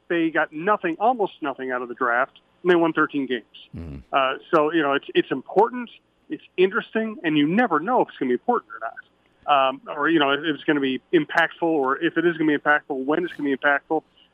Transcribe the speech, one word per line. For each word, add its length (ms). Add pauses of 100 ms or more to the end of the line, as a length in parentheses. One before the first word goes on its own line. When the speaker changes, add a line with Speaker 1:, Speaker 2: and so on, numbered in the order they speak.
Speaker 1:
they 220
got 240
nothing, 440
almost 440
nothing 300
out 100
of 80
the 40
draft, 460 (220)
and 100
they 60
won 160
thirteen 320
games. 180 (320)
Speaker 2:
Mm. 260 (120)
Speaker 1:
Uh, 220 (140)
so, 220
you 100
know, 120
it's, 200
it's 160
important, 600 (400)
it's 140 (120)
interesting, 720
and 120
you 80
never 360
know 200
if 60
it's 100
gonna 120
be 60
important 360
or 160
not. 840
Um, 120 (120)
or, 140
you 120
know, 120
if 80
it's 240
gonna 160
be 220 (120)
impactful, 500
or 380
if 160
it 80
is 120
gonna 200
be 0
impactful, 460
when 220
it's 80
gonna 160
be 80
impactful. 460 (300)